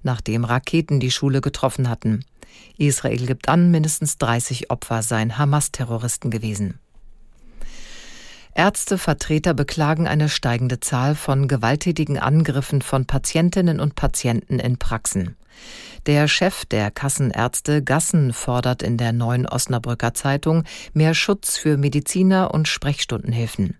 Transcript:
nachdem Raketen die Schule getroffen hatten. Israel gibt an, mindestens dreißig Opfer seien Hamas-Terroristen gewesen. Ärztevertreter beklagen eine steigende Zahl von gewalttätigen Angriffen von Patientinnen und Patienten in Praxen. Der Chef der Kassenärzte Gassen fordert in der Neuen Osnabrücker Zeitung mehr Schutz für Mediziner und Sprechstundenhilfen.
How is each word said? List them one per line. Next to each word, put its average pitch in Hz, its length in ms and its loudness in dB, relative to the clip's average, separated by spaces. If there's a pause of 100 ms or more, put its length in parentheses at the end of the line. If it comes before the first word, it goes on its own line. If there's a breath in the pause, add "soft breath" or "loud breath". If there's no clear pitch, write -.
nachdem 117 420 -2
Raketen 135 560 0
die 127 100 0
Schule 135 300 0
getroffen 135 480 -2
hatten. 113 340 -2 (540 loud breath)
Israel 127 480 0
gibt 127 240 -2
an, 175 220 6
mindestens 156 460 2
dreißig 120 540 -2
Opfer 113 320 -2
seien 113 340 0
Hamas-Terroristen 123 960 -2
gewesen. 107 480 -4 (1800 loud breath)
Ärztevertreter 165 1000 0
beklagen 151 520 0
eine 151 220 2
steigende 123 500 -2
Zahl 135 360 0
von 139 320 0
gewalttätigen 143 720 0
Angriffen 143 640 2
von 135 240 -2
Patientinnen 170 720 2
und 147 160 -2
Patienten - 640 0
in 123 180 0
Praxen. 98 580 -2 (680 loud breath)
Der 147 220 4
Chef - 380 0
der 107 260 0
Kassenärzte 139 920 0
Gassen 139 500 2
fordert 123 520 -2
in 117 140 0
der 117 140 0
Neuen 120 360 0
Osnabrücker 117 680 -2
Zeitung 156 520 0 (280 loud breath)
mehr 156 220 4
Schutz - 420 0
für 151 200 2
Mediziner 180 760 2
und 156 140 2
Sprechstundenhilfen. - 1120 -2